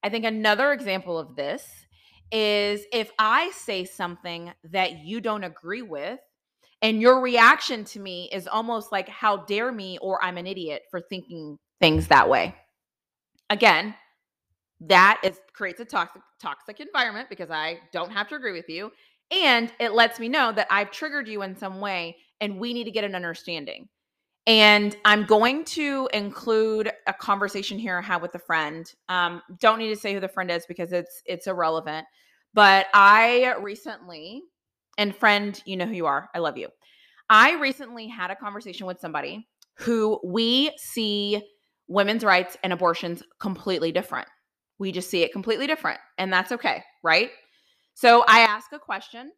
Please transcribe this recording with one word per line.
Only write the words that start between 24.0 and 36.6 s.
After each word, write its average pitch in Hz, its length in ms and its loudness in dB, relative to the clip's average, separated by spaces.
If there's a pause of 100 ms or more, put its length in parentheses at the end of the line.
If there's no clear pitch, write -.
And 208 580 6
I'm 208 220 4
going 240 400 4
to 277 480 -4
include 214 760 -2 (160)
a 190 60 -2
conversation 196 680 -4
here 190 200 -4
I 180 40 -6
had 185 200 -4
with 175 120 -12
a 180 40 -12
friend. 160 520 -4 (200)
Um, 175 320 -2 (180)
don't 220 180 4
need 220 120 -6
to 214 60 -4
say 202 180 -6
who 196 60 -6
the 185 80 -6
friend 185 220 -6
is 170 160 -4
because 175 260 -10
it's, 175 340 -6
it's 175 200 -10
irrelevant. 160 600 -4 (480)
But 196 400 8
I 226 640 6
recently, 202 840 -14 (540)
and 208 180 -2
friend, 202 520 0
you 190 100 -8
know 180 80 -4
who 220 80 -6
you 170 140 -4
are. 143 280 -2
I 175 40 -6
love 151 180 -4
you. 101 120 -12 (600)